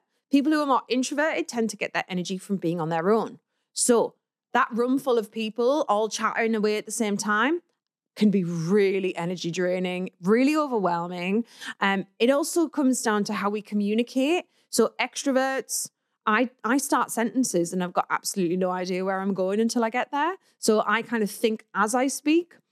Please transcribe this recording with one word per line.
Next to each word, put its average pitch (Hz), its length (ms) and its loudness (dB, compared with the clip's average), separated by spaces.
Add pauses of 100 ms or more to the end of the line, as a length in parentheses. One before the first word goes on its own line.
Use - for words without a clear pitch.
(300)
people 277 220 4
who 302 100 4
are 294 60 0
more 254 200 2
introverted 294 600 -2
tend 226 240 -2
to 208 60 -14
get - 160 -6
their - 140 -4
energy 180 300 -4
from 196 200 -6
being 170 220 -2
on 156 100 -4
their 165 200 0
own. 208 300 0 (340)
So - 420 2 (380)
that 240 180 2
room 247 280 0
full 262 180 0
of 208 140 -4
people 233 580 0
all 208 200 0
chattering 220 440 -2
away 214 240 0
at 214 80 -6
the 220 60 -14
same 208 260 -2
time 214 440 0 (540)
can 214 140 4
be 190 140 2
really 185 720 0
energy 170 340 -6
draining, 180 640 -2 (100)
really 247 340 4
overwhelming. 185 920 -2 (340)
Um, 196 260 0 (140)
it 240 100 4
also 302 380 2
comes 262 340 2
down 214 240 2
to 220 80 -4
how 202 160 -2
we 208 120 -4
communicate. 240 840 0 (240)
So - 300 2
extroverts, 262 920 -2 (360)
I, 226 240 2 (140)
I 233 140 2
start 254 340 0
sentences 220 640 0
and 185 100 0
I've 180 100 -6
got - 160 0
absolutely 175 480 -2
no 185 140 0
idea 185 320 -4
where 190 180 -2
I'm 196 120 -2
going 190 260 0
until 233 240 0
I 226 60 0
get 240 220 -4
there. 311 240 -2 (240)
So 214 260 4
I 220 160 2
kind 226 220 -2
of 196 80 -2
think 220 420 -2
as 208 220 0
I 254 120 2
speak, 311 500 -2 (140)